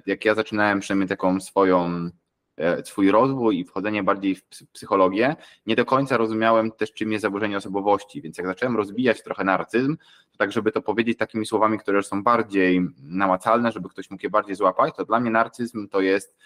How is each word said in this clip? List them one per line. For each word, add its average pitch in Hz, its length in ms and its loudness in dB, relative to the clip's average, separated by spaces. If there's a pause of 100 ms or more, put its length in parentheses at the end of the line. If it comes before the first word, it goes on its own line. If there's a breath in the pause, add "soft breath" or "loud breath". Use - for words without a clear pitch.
jak 98 200 -4
ja 107 100 4
zaczynałem 104 440 0
przynajmniej 98 300 -2
taką 95 300 0
swoją, 87 680 0 (480)
e, 82 280 -2
swój 98 260 2
rozwój 117 480 2
i 87 60 -6
wchodzenie 104 380 -6
bardziej 98 320 0
w - 140 -14
psy-, - 240 -20
psychologię, 98 640 2 (300 loud breath)
nie 110 100 -2
do 120 100 2
końca 135 320 0
rozumiałem 110 540 2
też, - 220 -6
czym 110 180 -4
jest 107 100 -2
zaburzenie 101 360 -2
osobowości, 98 640 -2
więc 80 160 -14
jak 90 100 -6
zacząłem 117 300 -2
rozwijać 107 460 0
trochę - 200 -8
narcyzm, 113 540 0 (340 soft breath)
to - 60 -18
tak, 101 140 -2
żeby 110 200 0
to 107 100 -2
powiedzieć 113 360 -2
takimi 110 280 -6
słowami, 107 340 0
które 101 180 0
już 98 100 0
są 98 160 -6
bardziej 98 640 2 (160)
namacalne, 98 680 0
żeby 95 180 -10
ktoś - 200 -16
mógł 98 140 -12
je 101 60 -6
bardziej 101 260 -2
złapać, 101 420 0
to 92 80 -6
dla 113 140 0
mnie 120 120 -2
narcyzm 113 560 -4
to 98 140 -2
jest, 95 440 0